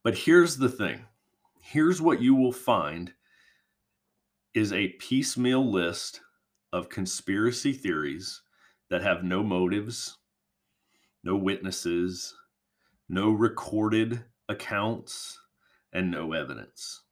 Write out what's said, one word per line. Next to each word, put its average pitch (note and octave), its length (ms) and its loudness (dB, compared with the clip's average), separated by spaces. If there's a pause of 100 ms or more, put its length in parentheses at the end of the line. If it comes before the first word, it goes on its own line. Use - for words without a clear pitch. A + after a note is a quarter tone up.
But A2 140 0
here's E3+ 400 6
the C3 140 2
thing. F#2 320 -4 (600)
Here's D#3 400 2
what D3 200 4
you C3 120 8
will B2+ 200 4
find E2+ 580 -2 (1400)
is G#2 180 2
a F#2+ 220 0
piecemeal C3 760 0
list F2 520 -2 (500)
of F2+ 160 -6
conspiracy G#2 840 -2
theories D#2 680 -6 (480)
that F2+ 120 -2
have F2+ 240 0
no F#2 180 0
motives, G2+ 760 -2 (1080)
no F#2 100 0
witnesses, F#2 960 -2 (760)
no G2 220 2
recorded A2 920 0 (240)
accounts, - 920 -6 (540)
and F#2 180 -2
no D#2+ 220 -4
evidence. C2 680 -10 (100)